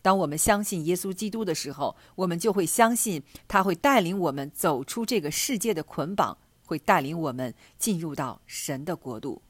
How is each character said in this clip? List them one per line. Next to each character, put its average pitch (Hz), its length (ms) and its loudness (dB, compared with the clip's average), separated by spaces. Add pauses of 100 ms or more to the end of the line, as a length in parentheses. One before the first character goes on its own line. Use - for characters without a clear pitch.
当 190 180 4
我 185 60 2
们 147 140 -4
相 208 240 4
信 175 240 -4
耶 175 80 2
稣 190 180 -4
基 208 160 -6
督 220 160 -4
的 180 80 -2
时 147 200 -6
候， 139 240 -4 (180)
我 185 140 0
们 170 100 0
就 214 140 2
会 196 120 4
相 233 300 4
信 190 300 -2 (240)
他 196 120 4
会 185 140 4
带 269 260 6
领 180 160 0
我 175 140 2
们 139 240 -4
走 139 300 2
出 233 200 -4
这 220 160 0
个 147 120 -4
世 - 260 -2
界 220 160 0
的 165 80 -4
捆 156 320 -4
绑， 131 240 0 (260)
会 160 140 -4
带 185 220 4
领 147 180 -4
我 156 140 -2
们 127 200 -6 (240)
进 202 220 -2
入 160 160 -6
到 131 320 -6
神 - 380 -8
的 175 100 -4
国 123 240 -10
度。 123 320 -8